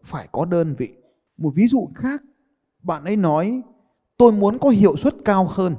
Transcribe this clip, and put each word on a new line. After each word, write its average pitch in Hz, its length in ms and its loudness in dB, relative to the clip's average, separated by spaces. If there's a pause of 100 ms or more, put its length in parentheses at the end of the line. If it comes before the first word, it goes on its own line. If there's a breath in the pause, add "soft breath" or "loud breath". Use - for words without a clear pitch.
phải 131 280 -14
có 156 140 -6
đơn 165 320 -2
vị. 113 120 -8 (480)
Một 147 180 -6
ví 214 120 4
dụ 233 280 -2
khác, 277 280 -8 (580)
bạn 160 240 -8
ấy 208 120 -4
nói 185 440 -2 (560)
"Tôi 240 140 8
muốn 208 280 0
có 277 100 2
hiệu 196 260 4
suất - 200 -2 (100)
cao 190 240 2
hơn." 180 300 -4